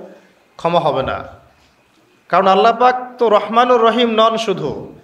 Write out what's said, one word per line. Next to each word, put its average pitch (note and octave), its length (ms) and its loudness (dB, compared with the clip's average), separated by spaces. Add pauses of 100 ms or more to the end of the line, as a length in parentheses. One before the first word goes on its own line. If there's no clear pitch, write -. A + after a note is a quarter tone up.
(560)
ক্ষমা E3+ 240 -2
হবে C#3 220 -2
না, G#2+ 220 -8 (1040)
কারণ F#3+ 180 2
আল্লাহ G3+ 260 4
পাক B3 220 2 (240)
তো A#3 100 0
রহমানুর A3+ 520 2
রহিম A3+ 300 2
নন A3 260 2
শুধু, D3+ 680 -8